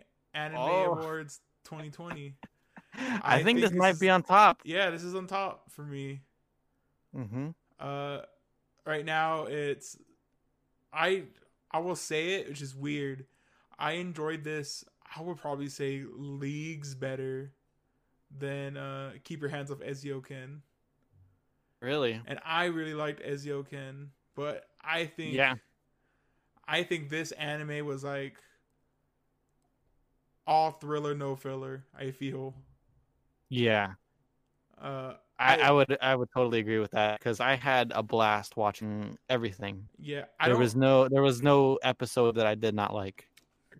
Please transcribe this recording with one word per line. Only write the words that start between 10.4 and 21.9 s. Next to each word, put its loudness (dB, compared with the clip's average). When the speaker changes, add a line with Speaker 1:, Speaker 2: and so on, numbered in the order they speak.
Speaker 1:
I, 2
I 0
will -2
say -2
it, -4
which -10
is -10
weird. -6
I -2
enjoyed -6
this, -8
I -12
would -8
probably -6
say -6
leagues -10
better -8
than, -8
uh, -10
Keep -12
Your -4
Hands -8
Off -12
Ezio-ken. -12
Speaker 2:
Really? 0